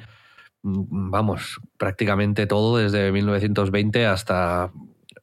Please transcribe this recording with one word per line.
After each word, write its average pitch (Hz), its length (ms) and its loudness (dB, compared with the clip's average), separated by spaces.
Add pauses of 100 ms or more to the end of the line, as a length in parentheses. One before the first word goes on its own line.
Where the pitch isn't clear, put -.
(640)
mm, 95 480 -4
vamos, 101 480 -2 (180)
prácticamente 101 720 0
todo 110 320 2
desde 101 340 2
mil 101 140 2
novecientos 101 460 2
veinte 107 340 2
hasta, 90 640 0 (520)